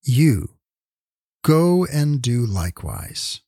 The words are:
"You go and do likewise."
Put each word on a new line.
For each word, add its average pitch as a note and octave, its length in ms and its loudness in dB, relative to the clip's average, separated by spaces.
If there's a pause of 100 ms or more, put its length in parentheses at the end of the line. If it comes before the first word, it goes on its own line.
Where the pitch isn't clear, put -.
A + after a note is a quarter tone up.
"You C3 540 2 (880)
go F3 400 4
and D3 380 0
do A#2+ 240 0
likewise." F2 1000 -6